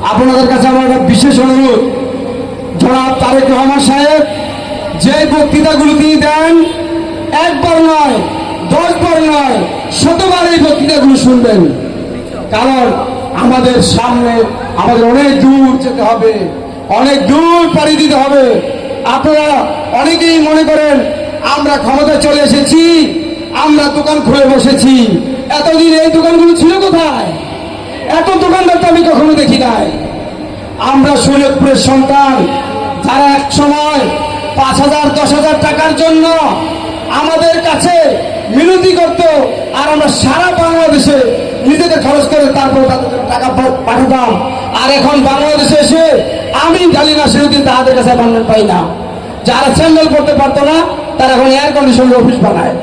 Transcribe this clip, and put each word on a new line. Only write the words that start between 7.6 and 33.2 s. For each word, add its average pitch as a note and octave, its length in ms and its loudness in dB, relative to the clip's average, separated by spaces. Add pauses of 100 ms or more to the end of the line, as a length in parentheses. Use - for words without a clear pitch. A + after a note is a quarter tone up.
নয়, C#4+ 260 0 (540)
দশবার E4+ 480 0 (120)
নয়, C4+ 260 0 (440)
শতবার F4 500 0
এই E4 140 2
বক্তৃতাগুলো C#4+ 500 2 (100)
শুনবেন। A#3 360 2 (920)
কারণ B3 340 0 (580)
আমাদের B3 340 2 (180)
সামনে A#3+ 380 0 (440)
আমাদের A#3 340 2
অনেক C#4 200 2 (120)
দূর C4+ 260 4 (140)
যেতে A#3+ 260 -2
হবে, A3+ 240 0 (680)
অনেক C#4 200 2 (120)
দূর E4+ 300 2 (120)
পাড়ি D4+ 280 0
দিতে D4 220 2
হবে। C#4 200 2 (720)
আপনারা D4+ 320 0 (540)
অনেকেই E4 360 0 (100)
মনে D#4 220 2
করেন D4+ 260 2 (580)
আমরা C#4+ 200 -2 (100)
ক্ষমতায় D4 420 0
চলে D4 220 2
এসেছি, D4 360 2 (800)
আমরা D4 220 2 (120)
দোকান D4+ 280 -2
খুলে C4+ 280 2
বসেছি। C4 420 2 (640)
এতদিন D#4+ 340 2 (100)
এই D#4+ 160 2
দোকানগুলো E4 340 4 (100)
ছিল E4 100 4 (140)
কোথায়? D4+ 440 -2 (880)
এত E4 120 0 (140)
দোকানদার F4+ 380 2
তো F4 100 0
আমি E4+ 180 4
কখনো D4+ 320 4
দেখি B3+ 240 2
নাই। G#3+ 200 -2 (1040)
আমরা C#4 240 2 (120)
শরীয়তপুরের C4+ 640 2
সন্তান, C4+ 480 2 (680)
যারা C#4+ 220 0 (120)